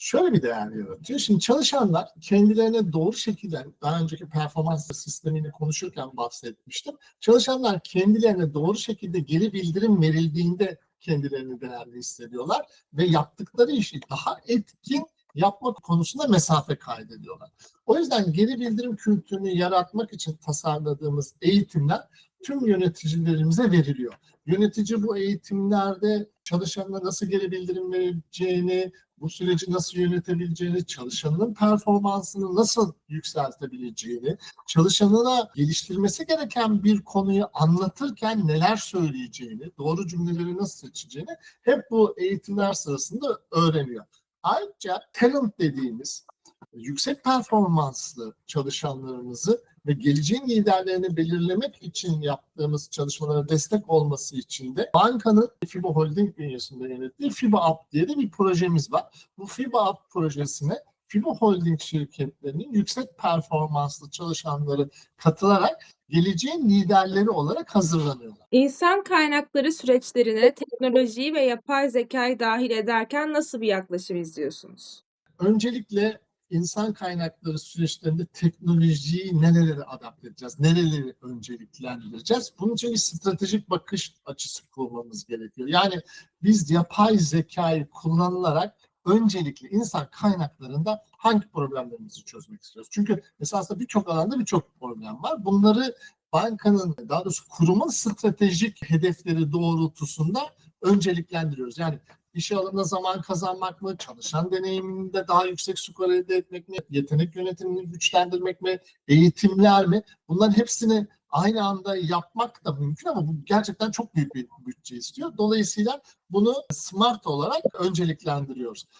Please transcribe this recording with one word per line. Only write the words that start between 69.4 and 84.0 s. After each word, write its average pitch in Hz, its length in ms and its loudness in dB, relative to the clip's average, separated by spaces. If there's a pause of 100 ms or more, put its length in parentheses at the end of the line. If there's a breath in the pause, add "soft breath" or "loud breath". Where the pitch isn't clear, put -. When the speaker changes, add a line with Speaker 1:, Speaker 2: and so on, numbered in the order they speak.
Speaker 2:
süreçlerine 247 840 2
teknolojiyi 254 800 0
ve 302 60 0
yapay 269 500 0
zekayı 240 480 -2
dahil 233 320 0
ederken 233 640 -2
nasıl 294 280 0
bir 226 80 -2
yaklaşım 185 480 -2
izliyorsunuz? - 840 -10 (360)
Speaker 1:
Öncelikle 214 840 0 (300)
insan 185 420 -2
kaynakları 170 640 -6
süreçlerinde 165 680 -4
teknolojiyi 165 1120 2
nerelere 165 420 6
adapte - 460 -18
edeceğiz, 123 320 -12
nereleri 156 640 2
önceliklendireceğiz? 120 1400 -8
Bunun 220 140 -2
için 233 180 -4
bir 226 40 -2
stratejik 196 720 -2
bakış - 440 -4 (120)